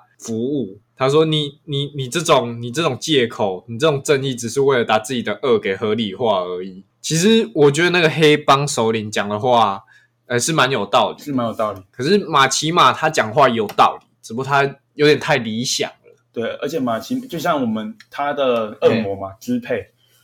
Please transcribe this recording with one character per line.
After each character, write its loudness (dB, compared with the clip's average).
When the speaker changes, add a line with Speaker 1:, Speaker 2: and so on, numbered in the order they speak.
Speaker 1:
服 -6
务。 -4
他 0
说 4
你， -4
你， -6
你 -6
这 -4
种， 0
你 -8
这 -4
种 0
借 2
口， -4
你 -10
这 2
种 0
正 0
义 -2
只 -8
是 -2
为 4
了 2
把 2
自 -8
己 -4
的 -4
恶 4
给 -2
合 -2
理 -4
化 0
而 -6
已。 -14
其 -4
实 2
我 6
觉 0
得 2
那 0
个 4
黑 4
帮 2
首 0
领 -4
讲 -2
的 -4
话， 2
呃， -2
是 -2
蛮 2
有 -2
道 2
理。 -14
Speaker 2:
是 -8
蛮 -2
有 -4
道 -4
理。 -16
Speaker 1:
可 -8
是 4
马 2
奇 -2
马 4
他 -2
讲 -2
话 4
有 0
道 2
理， -20
只 -16
不 -8
过 -4
他 2
有 2
点 6
太 0
理 -4
想 -4
了。 -20
Speaker 2:
对， -6
而 -4
且 -4
马 -2
奇， -6
就 -10
像 0
我 -2
们， -4
他 -4
的 -2
恶 4
魔 -6
嘛， -10
Speaker 1:
嘿。 -18
Speaker 2:
支 -4
配， -6